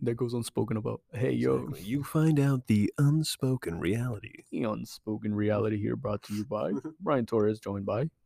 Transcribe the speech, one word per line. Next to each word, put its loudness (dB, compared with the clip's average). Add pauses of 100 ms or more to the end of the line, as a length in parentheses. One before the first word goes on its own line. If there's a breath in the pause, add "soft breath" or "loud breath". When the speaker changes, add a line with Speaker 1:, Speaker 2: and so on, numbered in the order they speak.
Speaker 1:
that 0
goes -4
unspoken -2
about. -4 (120)
Hey, 0
yo. 2
Speaker 2:
Exactly. -6
You -2
find 4
out 2
the 4
unspoken 2
reality. -4
Speaker 1:
The -2
unspoken -4
reality 2
here -2
brought -4
to -10
you -4
by -2
Speaker 2:
<laughs> -6
Speaker 1:
Brian 0
Torres, 0
joined -6
by -2 (160)